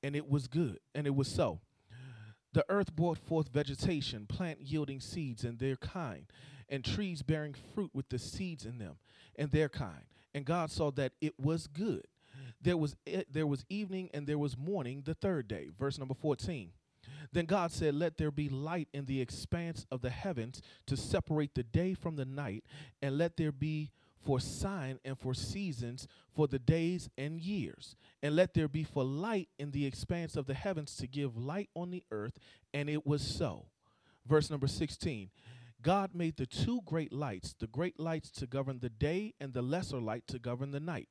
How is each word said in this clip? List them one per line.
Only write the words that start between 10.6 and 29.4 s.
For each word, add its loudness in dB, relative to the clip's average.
saw 2
that 0
it -2
was 2
good. -2
There 4
was 2
e-, -2
there 0
was 0
evening -4
and -4
there 2
was 0
morning -2
the -2
third 0
day." -4
Verse -2
number -4
fourteen. 0
Then 2
God 4
said, 4
"Let 2
there 4
be 0
light -2
in -4
the 2
expanse -2
of -4
the -2
heavens -4
to 0
separate 2
the 0
day 2
from -4
the -2
night, -6
and 2
let 2
there 4
be -2
for 2
sign -2
and -4
for -2
seasons, -4
for 4
the 2
days 4
and -4
years. -4
And 2
let 6
there 4
be 0
for 0
light 0